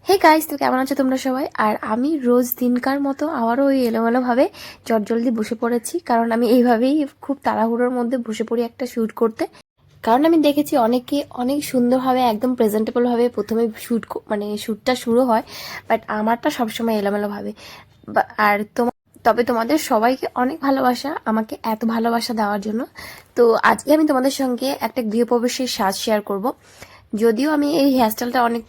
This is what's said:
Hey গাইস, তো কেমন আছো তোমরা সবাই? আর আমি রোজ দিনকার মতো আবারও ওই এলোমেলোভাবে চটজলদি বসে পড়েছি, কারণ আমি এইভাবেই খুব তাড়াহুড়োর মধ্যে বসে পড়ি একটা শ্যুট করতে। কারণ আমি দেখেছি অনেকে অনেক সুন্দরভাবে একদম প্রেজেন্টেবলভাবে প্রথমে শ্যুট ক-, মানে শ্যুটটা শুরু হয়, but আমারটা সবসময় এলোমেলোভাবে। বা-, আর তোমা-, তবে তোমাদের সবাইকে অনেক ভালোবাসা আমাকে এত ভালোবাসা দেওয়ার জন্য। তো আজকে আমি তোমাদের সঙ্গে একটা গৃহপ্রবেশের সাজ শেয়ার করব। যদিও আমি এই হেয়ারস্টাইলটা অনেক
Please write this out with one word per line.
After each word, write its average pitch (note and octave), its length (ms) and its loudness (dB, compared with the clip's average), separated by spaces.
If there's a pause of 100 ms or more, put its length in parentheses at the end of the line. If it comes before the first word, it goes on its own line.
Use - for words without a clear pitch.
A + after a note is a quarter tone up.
Hey F#4+ 140 4
গাইস, D#4 260 4
তো D4 80 -8
কেমন B3+ 220 0
আছো C4+ 160 -2
তোমরা C4 220 0
সবাই? C4 380 -4
আর G#3+ 260 0
আমি B3+ 380 -2
রোজ B3 380 2
দিনকার B3 440 -2
মতো C#4 280 -4
আবারও B3+ 380 0
ওই C4+ 200 2
এলোমেলোভাবে A#3 640 2 (360)
চটজলদি A3+ 460 0
বসে A3 240 -4
পড়েছি, A#3 440 -4
কারণ A#3 340 0
আমি A#3 160 0
এইভাবেই B3 580 4 (140)
খুব C#4 220 -6
তাড়াহুড়োর A#3 480 0
মধ্যে B3 280 -2
বসে A3+ 260 -6
পড়ি A#3 180 -2
একটা A#3 240 -6
শ্যুট A3 260 -4
করতে। A#3 340 0 (560)
কারণ B3 220 4
আমি E4 140 6
দেখেছি D4 380 2
অনেকে B3 540 0
অনেক C4+ 340 -4
সুন্দরভাবে B3+ 560 2
একদম B3 340 0
প্রেজেন্টেবলভাবে A#3 760 0
প্রথমে A3+ 400 -2 (120)
শ্যুট A3+ 260 -2
ক-, - 220 -10
মানে G#3 280 -4
শ্যুটটা A3 380 -4
শুরু B3 300 2
হয়, A#3 180 2 (460)
but A3+ 200 2
আমারটা G#3+ 420 0
সবসময় A3+ 440 -2
এলোমেলোভাবে। G3+ 580 -4 (560)
বা-, - 300 0
আর G#3 260 2 (120)
তোমা-, - 480 -4
তবে A#3 200 4
তোমাদের A#3+ 340 0
সবাইকে B3+ 560 0
অনেক C4 260 -2
ভালোবাসা C4+ 640 0
আমাকে A3 380 -2
এত A3 220 -4
ভালোবাসা A#3 500 -2
দেওয়ার G#3 260 -2
জন্য। A3 260 -6 (500)
তো A#3 260 6
আজকে B3+ 320 2
আমি D#4 120 4
তোমাদের C4+ 240 2
সঙ্গে C4 500 -2
একটা A3+ 220 -4
গৃহপ্রবেশের A#3+ 640 0
সাজ G3 280 -2
শেয়ার G#3+ 260 0
করব। G3+ 320 -4 (640)
যদিও A3+ 340 2
আমি D4 280 2
এই C#4 140 4
হেয়ারস্টাইলটা A#3+ 500 0
অনেক A#3 260 0